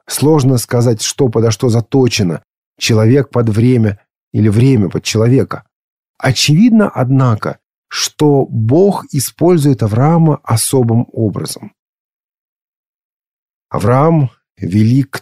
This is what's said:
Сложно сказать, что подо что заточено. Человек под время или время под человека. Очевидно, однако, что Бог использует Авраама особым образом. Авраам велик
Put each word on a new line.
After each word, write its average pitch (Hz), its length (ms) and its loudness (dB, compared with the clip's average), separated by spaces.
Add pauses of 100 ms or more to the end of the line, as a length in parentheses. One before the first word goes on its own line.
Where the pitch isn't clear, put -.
Сложно 135 520 0
сказать, 120 440 -2
что - 260 -2
подо 113 220 0
что 120 200 -2
заточено. 110 720 -2 (340)
Человек 117 520 0
под 120 180 -2
время 110 500 0 (340)
или 110 160 0
время 113 420 2
под - 120 -6
человека. 113 640 0 (520)
Очевидно, 202 720 2
однако, 127 720 -2 (300)
что - 580 0
Бог 131 640 0
использует 147 720 0
Авраама 147 640 2
особым 120 680 0
образом. - 600 -6 (2000)
Авраам 135 600 0 (260)
велик 110 640 0